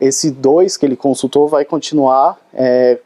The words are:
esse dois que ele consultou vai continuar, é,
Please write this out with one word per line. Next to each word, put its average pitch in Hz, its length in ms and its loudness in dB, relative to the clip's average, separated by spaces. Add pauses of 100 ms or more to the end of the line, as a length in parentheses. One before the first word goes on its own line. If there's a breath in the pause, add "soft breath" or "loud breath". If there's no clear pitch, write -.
esse 135 300 -2
dois 139 440 0
que - 100 -4
ele 131 100 0
consultou 139 520 0
vai 147 160 -2
continuar, 143 760 0 (160)
é, 127 520 2